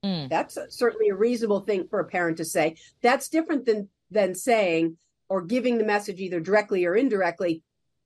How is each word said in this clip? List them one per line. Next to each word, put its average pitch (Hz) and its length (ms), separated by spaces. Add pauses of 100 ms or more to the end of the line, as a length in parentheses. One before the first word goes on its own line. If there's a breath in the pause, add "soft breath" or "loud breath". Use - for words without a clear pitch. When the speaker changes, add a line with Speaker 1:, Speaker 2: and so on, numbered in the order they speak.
Speaker 1:
Mm. 170 240
Speaker 2:
That's 156 280
a, - 140
certainly 220 400
a 196 40
reasonable 214 460
thing 196 280
for 202 120
a 165 40
parent 170 340
to 170 60
say. 160 320 (240 loud breath)
That's 247 280
different 320 360
than, 208 240 (220)
than 185 240
saying 165 640 (320)
or 190 140
giving 240 360
the 220 60
message 208 360
either 180 200
directly 196 440
or 175 120
indirectly, 190 640 (440)